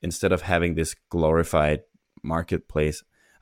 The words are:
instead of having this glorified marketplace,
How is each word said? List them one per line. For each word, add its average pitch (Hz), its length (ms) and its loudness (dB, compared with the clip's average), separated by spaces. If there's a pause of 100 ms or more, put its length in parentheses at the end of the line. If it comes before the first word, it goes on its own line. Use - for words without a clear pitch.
instead 87 300 -2
of 90 100 0
having 87 320 0
this 80 220 -2 (140)
glorified 80 720 2 (400)
marketplace, 80 800 -4 (380)